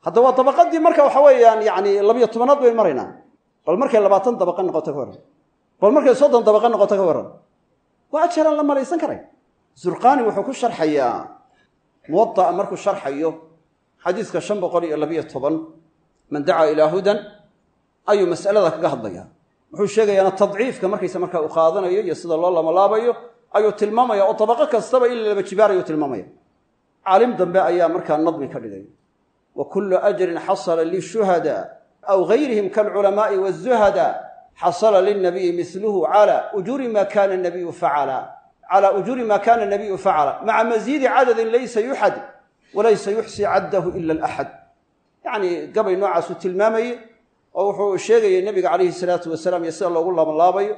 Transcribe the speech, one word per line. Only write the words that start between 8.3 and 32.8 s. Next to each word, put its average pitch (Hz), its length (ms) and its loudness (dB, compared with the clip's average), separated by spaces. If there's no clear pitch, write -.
la 302 60 0
malaysan 285 360 0
karay. 285 200 -6
Zurqaani 233 500 2
wuxuu 196 180 -2
ku 262 100 -6
sharxayaa 151 840 -2
Muwatta 185 420 2
markuu 190 260 -4
sharxayo 151 520 -4
xadiiska 180 380 -4
shan 208 180 -6
boqol 170 240 -2
iyo 156 140 -6
labiyo 151 260 -4
toban, 147 320 -4
"Man 143 120 -6
dacaa 160 280 2
ilaa 156 180 2
hudan", 190 280 0
ayuu 202 200 2
mas'alada 180 440 0
kaga 160 180 -2
hadlayaa. 107 380 -8
Wuxuu 202 220 -2
sheegayaana 196 360 2
tadciifka 196 560 -2
markaysa 185 320 -6
markaa 175 220 -4
uu 156 80 -4
qaadanayo 175 520 0
iyo 170 140 -4
sida 170 220 -6
loo 175 120 0
lamalaabayo 196 640 2
ayuu 208 180 2
tilmaamaya, 214 540 0
oo 202 80 0
dabaqo 233 340 0
kastaba 247 400 0
in 247 140 -2
la 214 80 -2
laba 202 140 -2
jibaarayo 196 400 2
tilmaamaya. 139 420 -6
Caalim 208 320 4
dambe 180 240 0
ayaa 170 280 2
markaa 165 280 -2
nadmi 156 320 -2
ka 135 100 -12
dhigay. 101 260 -14
"Wa 139 100 -6
kullu 196 360 0
ajrin 175 380 0
xasala 180 440 -2
lishuhada 165 840 -2
aw 190 180 2
ghayrihim 214 460 0
kalculamaa'i 202 640 0